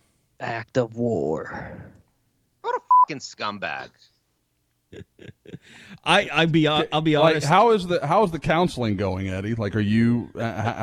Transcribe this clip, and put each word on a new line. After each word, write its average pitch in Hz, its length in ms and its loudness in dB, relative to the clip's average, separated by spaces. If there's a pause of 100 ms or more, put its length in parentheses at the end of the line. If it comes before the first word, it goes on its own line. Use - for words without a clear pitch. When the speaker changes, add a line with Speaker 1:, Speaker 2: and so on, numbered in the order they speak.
(400)
Speaker 1:
Act 120 380 -8
of 113 180 -2
war. 85 960 -6 (680)
Speaker 2:
What 453 140 -4
a - 40 -4 (220)
fucking 151 180 0
scumbag. 92 680 -8 (1040)
Speaker 3:
<laughs> - 80 -16 (1040)
I, 185 260 2
I 156 140 2
be 160 200 4
hon-, 151 280 2
I'll 156 80 0
be 156 160 2
Speaker 4:
Like, 160 140 6
Speaker 3:
honest. 147 160 0
Speaker 4:
how 202 240 6
is 190 160 0
the, 175 180 -2
how 185 180 2
is 175 80 0
the 160 80 -6
counseling 139 560 0
going, 95 320 -2
Eddie? 98 280 -4
Like, 107 200 -2
are 107 60 0
you, 113 540 2
uh, - 40 -8
h-, 113 440 -4